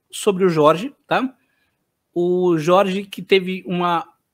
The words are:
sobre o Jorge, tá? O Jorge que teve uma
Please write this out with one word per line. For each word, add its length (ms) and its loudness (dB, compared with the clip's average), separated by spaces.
sobre 360 -2
o 40 2
Jorge, 460 2
tá? 300 -4
O 440 0
Jorge 460 2
que 180 -14
teve 460 -2
uma 400 -2